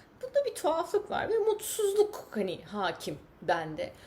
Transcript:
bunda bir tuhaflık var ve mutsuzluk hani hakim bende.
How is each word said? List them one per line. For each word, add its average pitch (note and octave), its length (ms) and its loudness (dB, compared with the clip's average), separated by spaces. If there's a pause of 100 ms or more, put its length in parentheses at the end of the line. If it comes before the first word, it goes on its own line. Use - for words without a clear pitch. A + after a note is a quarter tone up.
(220)
bunda C#5+ 240 0
bir A4 100 -4
tuhaflık E4+ 560 0
var - 180 0
ve A4+ 80 4
mutsuzluk G#4 920 2
hani F#3+ 320 -4
hakim F3+ 560 -4 (220)
bende. E3 500 -2 (160)